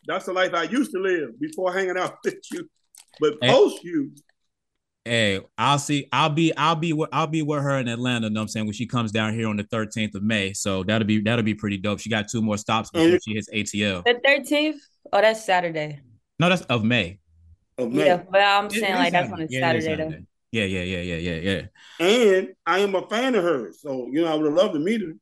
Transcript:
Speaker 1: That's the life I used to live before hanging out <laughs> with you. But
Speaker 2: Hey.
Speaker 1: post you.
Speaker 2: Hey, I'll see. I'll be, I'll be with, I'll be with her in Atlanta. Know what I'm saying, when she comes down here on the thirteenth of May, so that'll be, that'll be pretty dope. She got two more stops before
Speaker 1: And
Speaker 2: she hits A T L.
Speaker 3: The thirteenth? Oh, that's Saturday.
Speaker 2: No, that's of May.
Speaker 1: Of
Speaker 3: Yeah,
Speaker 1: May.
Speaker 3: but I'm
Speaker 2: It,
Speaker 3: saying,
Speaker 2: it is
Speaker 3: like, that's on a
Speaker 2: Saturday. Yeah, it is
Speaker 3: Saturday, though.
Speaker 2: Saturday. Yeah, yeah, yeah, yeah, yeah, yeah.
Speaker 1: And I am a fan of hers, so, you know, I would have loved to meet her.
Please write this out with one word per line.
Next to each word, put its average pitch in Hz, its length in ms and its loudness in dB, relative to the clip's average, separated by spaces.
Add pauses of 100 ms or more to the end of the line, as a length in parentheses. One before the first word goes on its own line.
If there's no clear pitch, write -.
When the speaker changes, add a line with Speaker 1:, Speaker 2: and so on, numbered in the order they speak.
Speaker 1:
That's 180 200 -4
the 190 60 -6
life 180 220 0
I 170 100 0
used 220 280 -2
to 185 60 -4
live 165 420 -2
before 180 320 -4
hanging 185 240 -2
out 180 240 -4
<laughs> - 40 -20
with - 140 -2 (140)
you. 170 160 -12 (520)
But 147 200 2
Speaker 2:
Hey. 123 100 4
Speaker 1:
post 320 340 4
you. 170 280 -4 (920)
Speaker 2:
Hey, 110 360 2 (160)
I'll 139 220 4
see. 143 340 -2
I'll 151 180 2
be, 156 260 2
I'll 156 200 2
be 160 160 -2
with, 151 200 0
I'll 156 140 0
be 156 160 -2
with 147 200 -2
her 139 160 0
in 123 100 -2
Atlanta. 120 420 -2
Know 107 100 -2
what - 20 -2
I'm 107 60 -4
saying, 107 180 -4
when 104 80 -4
she - 120 -6
comes 113 260 -2
down 110 220 0
here 113 140 -2
on 104 80 -2
the 101 80 -4
thirteenth 107 500 -4
of 98 80 -6
May, 104 300 0
so 95 320 -2
that'll 107 220 2
be, 107 140 2
that'll 110 240 0
be 107 100 0
pretty 101 240 -4
dope. 101 220 -4
She 107 100 -10
got 107 180 -2
two 113 140 -2
more 107 160 0
stops 110 320 -2
before 165 180 4
Speaker 1:
And 180 160 4
Speaker 2:
she 107 100 -6
hits 104 180 -6
A 107 100 -2
T 104 220 -2
L. 92 200 0
Speaker 3:
The 240 200 2
thirteenth? 294 560 0 (320)
Oh, 202 80 4
that's 220 240 2
Saturday. 160 560 -2 (380)
Speaker 2:
No, 170 100 4
that's 180 140 2
of 117 220 0
May. 104 340 0 (580)
Speaker 1:
Of 120 160 -4
Speaker 3:
Yeah, 156 240 4
Speaker 1:
May. 170 140 -6
Speaker 3:
but 196 100 4
I'm 202 260 4
Speaker 2:
It, 202 60 -8
Speaker 3:
saying, 214 120 -2
Speaker 2:
it 196 80 0
is 185 60 0
Speaker 3:
like, 175 140 2
that's 180 200 2
on 170 100 -10
a 160 60 -6
Speaker 2:
Saturday. 127 60 -10
Yeah, 165 180 2
it 165 40 2
is 156 80 -2
Speaker 3:
Saturday, 156 180 -2
though. 160 80 -4
Speaker 2:
Saturday. 156 160 -12 (260)
Yeah, 110 120 0
yeah, 95 180 -2
yeah, 90 180 -4
yeah, 87 160 -6
yeah, 87 180 -4 (680)
yeah. 165 60 2
Speaker 1:
And 202 420 4 (180)
I 175 140 2
am 202 140 2
a 175 140 -2
fan 247 260 0
of 185 100 2
hers, 131 380 -2
so, 131 280 -8
you 151 120 0
know, 165 100 0
I - 20 0
would 156 120 0
have 147 80 0
loved 190 200 4
to 147 60 0
meet 214 220 0
her. 160 200 -8